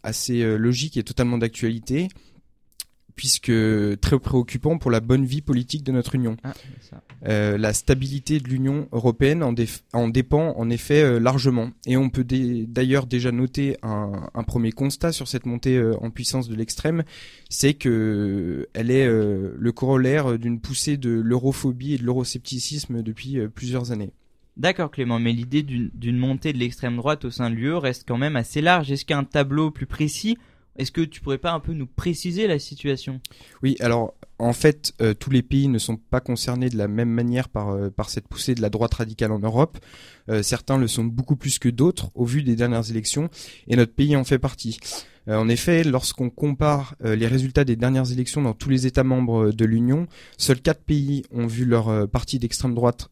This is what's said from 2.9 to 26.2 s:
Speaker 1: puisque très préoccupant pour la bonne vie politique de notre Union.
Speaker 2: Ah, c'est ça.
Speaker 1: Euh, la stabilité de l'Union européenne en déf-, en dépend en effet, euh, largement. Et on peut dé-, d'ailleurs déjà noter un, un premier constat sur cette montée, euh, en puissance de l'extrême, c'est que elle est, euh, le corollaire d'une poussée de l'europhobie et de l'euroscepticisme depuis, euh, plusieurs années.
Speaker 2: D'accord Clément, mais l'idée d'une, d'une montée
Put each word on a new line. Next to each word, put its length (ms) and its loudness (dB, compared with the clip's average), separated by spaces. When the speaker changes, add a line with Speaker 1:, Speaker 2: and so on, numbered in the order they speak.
Speaker 1:
puisque 360 0
très 180 4
préoccupant 600 0
pour 120 0
la 100 4
bonne 260 2
vie 160 -4
politique 420 -2
de 80 -2
notre 220 -2
Union. 280 -2
Speaker 2:
Ah, 120 -10
c'est 340 -20
ça. 140 -20
Speaker 1:
Euh, 300 2
la 160 0
stabilité 680 0
de 80 -10
l'Union 440 0
européenne 500 2
en 100 0
déf-, 300 -2
en 160 2
dépend 480 2
en 140 -2
effet, 320 4
euh, 180 4
largement. 500 2
Et 140 2
on 100 2
peut 160 0
dé-, 420 0
d'ailleurs 400 2
déjà 240 0
noter 520 0
un, 500 -4
un 100 -6
premier 300 0
constat 400 -2
sur 160 -6
cette 160 -6
montée, 320 0
euh, 240 2
en 100 -6
puissance 380 -4
de 60 -8
l'extrême, 500 -2
c'est 240 2
que 1000 0
elle 180 -2
est, 160 6
euh, 520 2
le 140 0
corollaire 680 2
d'une 200 -2
poussée 380 -4
de 140 -2
l'europhobie 800 0
et 60 0
de 60 -4
l'euroscepticisme 1000 -4
depuis, 360 -6
euh, 100 -2
plusieurs 440 -6
années. 220 -6
Speaker 2:
D'accord 340 0
Clément, 280 -2
mais 160 2
l'idée 280 -2
d'une, 300 -4
d'une 240 -2
montée 380 -2